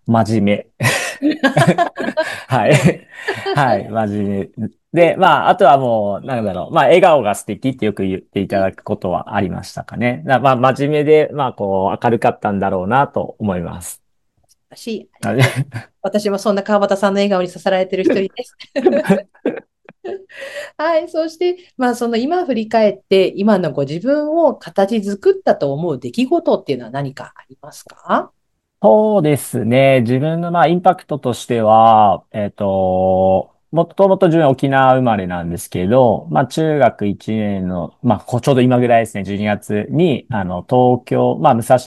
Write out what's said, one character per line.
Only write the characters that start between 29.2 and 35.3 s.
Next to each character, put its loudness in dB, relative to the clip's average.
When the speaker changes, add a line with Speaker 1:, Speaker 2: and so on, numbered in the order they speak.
Speaker 1:
で 2
す -6
ね。 4
自 0
分 -4
の、 -6
ま 0
あ、 4
イ 2
ン -2
パ 4
ク -20
ト -8
と -4
し -10
て -2
は、 6
え -6
っ -8
と、 0
も 0
と 2
も 2
と 2
自 2
分 4
は 6
沖 0
縄 4
生 0
ま 2
れ -4
な -6